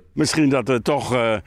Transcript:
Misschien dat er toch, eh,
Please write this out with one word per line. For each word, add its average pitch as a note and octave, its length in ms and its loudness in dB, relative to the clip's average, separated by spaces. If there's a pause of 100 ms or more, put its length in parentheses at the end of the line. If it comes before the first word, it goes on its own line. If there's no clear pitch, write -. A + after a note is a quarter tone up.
(140)
Misschien D3+ 360 0
dat C3 200 0
er B2 120 2
toch, C3+ 320 -2
eh, A#2 220 2 (120)